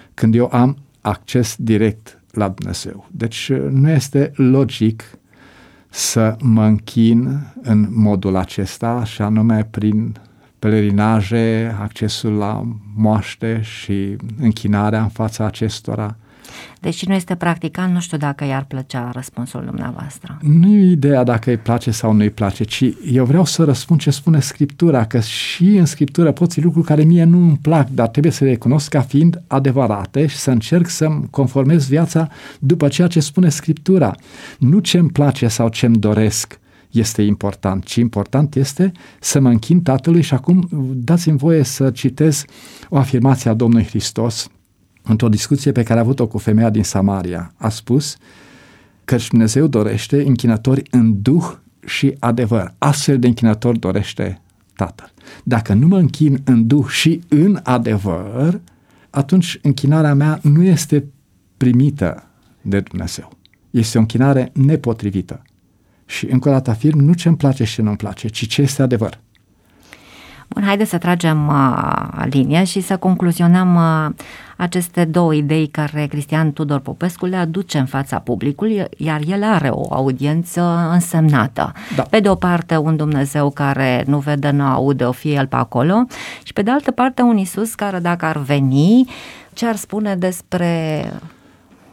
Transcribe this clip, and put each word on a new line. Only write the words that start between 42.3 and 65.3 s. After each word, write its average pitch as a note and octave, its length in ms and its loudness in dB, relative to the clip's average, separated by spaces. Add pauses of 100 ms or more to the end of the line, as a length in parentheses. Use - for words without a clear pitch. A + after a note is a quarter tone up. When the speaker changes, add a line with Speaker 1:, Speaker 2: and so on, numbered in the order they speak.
Speaker 1:
o D3 80 0
afirmație C3 520 2
a A2 40 2
Domnului A#2 320 2
Hristos - 600 -4 (580)
într-o A2 240 2
discuție C3+ 420 0
pe A#2+ 120 2
care A#2 160 2
a - 20 4
avut-o B2 260 0
cu A2 100 -8
femeia A2 320 2
din G#2+ 140 0
Samaria. F#2 760 -2
A A2 120 -4
spus: B2 480 -4 (880)
„Căci A#2 220 -2
Dumnezeu A#2 400 2
dorește G#2+ 560 0
închinători B2+ 580 0 (100)
în A2+ 300 2
duh D#3+ 300 0 (340)
și C#3 340 -2
adevăr. A#2 580 0
Astfel C#3+ 420 0
de B2 80 2
închinători A#2 520 2
dorește F#2+ 600 -4 (340)
Tatăl.” - 360 -8 (320)
Dacă A2 300 0
nu B2+ 140 4
mă G3 100 4
închin D3 460 2
în A2+ 240 4
duh C#3 200 2
și - 400 0
în E3+ 360 2
adevăr, A2 960 -2 (500)
atunci - 520 0
închinarea D3 520 2
mea D3+ 280 0
nu D3+ 220 4
este D3+ 420 2 (520)
primită B2 640 0 (380)
de G2 180 -2
Dumnezeu. - 520 -8 (380)
Este A#2 280 0
o A2 40 6
închinare B2+ 520 2
nepotrivită. A2 880 -2 (640)